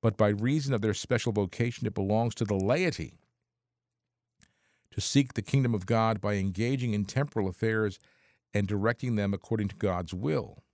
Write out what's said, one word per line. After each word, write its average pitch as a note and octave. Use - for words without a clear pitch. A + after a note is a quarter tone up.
But A2
by G#2+
reason C3
of G#2+
their G#2+
special -
vocation, A2+
it G#2
belongs G#2+
to A#2
the G2+
laity A2+
to -
seek C#3
the A2
kingdom B2+
of F#2+
God A2+
by G#2
engaging A2
in G#2
temporal A2+
affairs G#2+
and G2+
directing A2
them G2+
according G#2
to -
God's F2+
will. B2